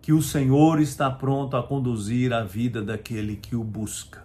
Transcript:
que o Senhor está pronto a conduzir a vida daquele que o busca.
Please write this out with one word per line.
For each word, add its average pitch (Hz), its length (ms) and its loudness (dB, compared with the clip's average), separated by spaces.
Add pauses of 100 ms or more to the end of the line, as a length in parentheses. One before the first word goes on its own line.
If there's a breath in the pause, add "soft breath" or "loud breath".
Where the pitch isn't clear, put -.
que 156 100 2
o 156 80 6
Senhor 151 600 4
está 143 280 0
pronto 135 460 -2
a 123 60 0
conduzir 123 680 -2
a 117 140 0
vida 113 380 -4
daquele 107 540 -6
que - 200 -8
o 117 80 -4
busca. - 600 -10